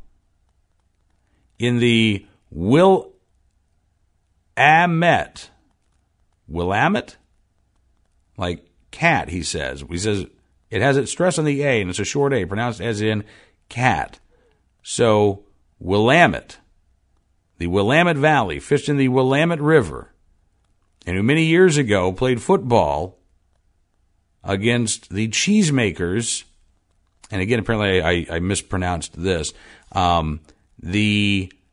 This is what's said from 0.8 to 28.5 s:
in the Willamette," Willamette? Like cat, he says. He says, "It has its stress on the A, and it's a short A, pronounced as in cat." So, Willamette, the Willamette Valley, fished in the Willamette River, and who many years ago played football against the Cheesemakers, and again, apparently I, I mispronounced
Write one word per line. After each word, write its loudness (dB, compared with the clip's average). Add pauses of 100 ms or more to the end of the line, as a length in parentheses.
in -2
the 2 (240)
Willamette," 2 (3500)
Willamette? -2 (1200)
Like -6 (260)
cat, -2
he -6
says. -8
He -8
says, -2 (420)
"It -4
has 2
its -2
stress -2
on -2
the -2
A, 0
and -4
it's -8
a -4
short -2
A, -2
pronounced -6
as -6
in -2 (420)
cat." -2 (640)
So, 2 (340)
Willamette, 2 (1000)
the -6
Willamette 2
Valley, 0
fished -2
in 0
the 2
Willamette 0
River, 0 (920)
and -4
who -2
many 2
years 4
ago 0
played -2
football 0 (1200)
against -2
the -4
Cheesemakers, 0 (840)
and -4
again, 0
apparently 0
I, -2
I -4
mispronounced -6